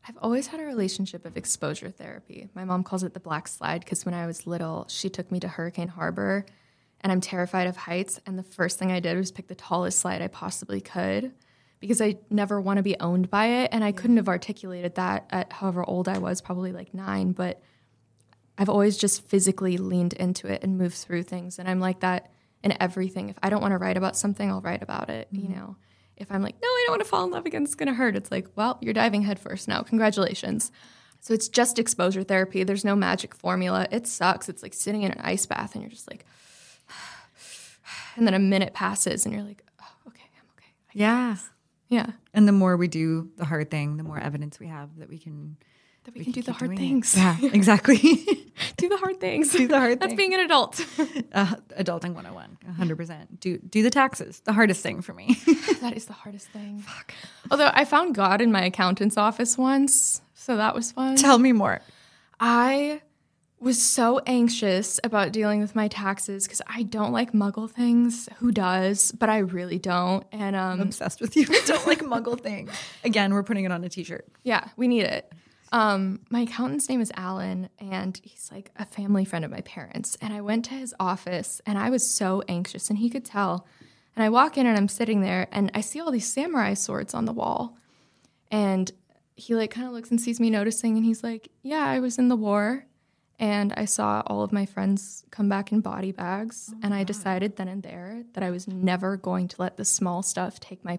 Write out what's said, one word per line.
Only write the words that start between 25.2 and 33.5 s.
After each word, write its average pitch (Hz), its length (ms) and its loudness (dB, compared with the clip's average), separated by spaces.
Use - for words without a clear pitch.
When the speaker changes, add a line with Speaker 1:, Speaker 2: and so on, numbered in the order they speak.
Speaker 1:
you 196 120 -6
Speaker 2:
Mm-hmm. 190 100 -6
Speaker 1:
know? - 220 -12
If 202 160 -14
I'm 196 100 -2
like, 202 180 -4
"No, 466 80 -2
I 494 200 2
don't 466 60 2
wanna 427 100 0
fall - 220 0
in 370 40 -2
love 359 160 -6
again, 302 160 -4
it's 285 140 -2
gonna 277 180 -2
hurt," 233 220 0
it's 196 160 -6
like, 190 240 -4
"Well, 233 260 -2
you're 226 140 -4
diving 220 260 2
headfirst 196 460 -4
now. - 160 -2
Congratulations." 208 880 0
So - 160 -2
it's 220 120 -2
just 240 300 2
exposure 190 460 0
therapy. 190 400 2
There's 196 200 0
no 202 120 2
magic 185 400 0
formula. 185 560 0